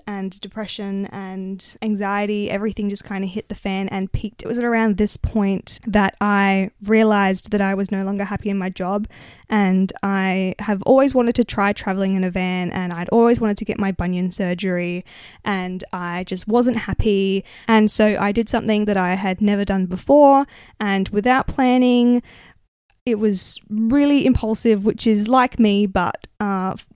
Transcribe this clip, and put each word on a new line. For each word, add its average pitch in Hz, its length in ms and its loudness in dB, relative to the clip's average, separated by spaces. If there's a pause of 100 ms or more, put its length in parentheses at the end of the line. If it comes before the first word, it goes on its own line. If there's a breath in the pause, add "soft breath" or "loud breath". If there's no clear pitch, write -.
and 190 360 -8
depression 196 640 -8
and 190 580 -12 (160)
anxiety, 208 680 -2
everything 202 400 -4
just 196 160 -8
kinda 196 200 -6
hit 190 220 -10
the 208 60 -10
fan 190 340 -4
and 190 240 -6
peaked. - 300 -6
It - 40 -10
was 240 120 -4
at 240 60 -2
around 226 340 2
this 208 180 0
point - 680 -2
that 202 340 2
I 196 500 2 (120)
realized 208 720 2
that 202 100 0
I 196 100 0
was 196 180 -4
no 196 140 -2
longer 196 200 -4
happy 202 260 -6
in 196 80 -2
my 185 100 -4
job, 190 400 -4 (400 loud breath)
and 190 420 2 (120)
I 190 560 -2
have 202 240 -4
always 262 320 4
wanted 240 220 2
to 160 80 2
try 202 280 -2
traveling 196 420 -2
in 190 80 0
a 185 80 0
van, 180 420 -2
and 180 200 -6
I'd 175 160 -8
always 233 320 4
wanted 208 160 0
to - 80 -8
get - 140 -6
my 196 120 0
bunion 180 420 -2
surgery, 180 720 -4 (440 loud breath)
and 185 360 -4 (120)
I 180 300 -6
just 185 220 -8
wasn't 240 300 2
happy. 196 640 0 (240 loud breath)
And 214 240 6
so 214 300 2
I 202 120 0
did 220 180 -2
something 214 340 0
that 202 140 0
I 180 160 0
had 190 260 -2
never 202 240 2
done 190 220 -2
before, 277 580 6 (340 loud breath)
and 196 300 0
without 240 380 0
planning, 247 760 4 (840 loud breath)
it 226 120 0
was 208 400 -2 (120)
really 277 560 2
impulsive, 220 580 2
which - 220 0
is 208 200 2
like 254 320 2
me, 208 280 4
but, 190 400 -2 (120)
uh, 190 380 -4 (200)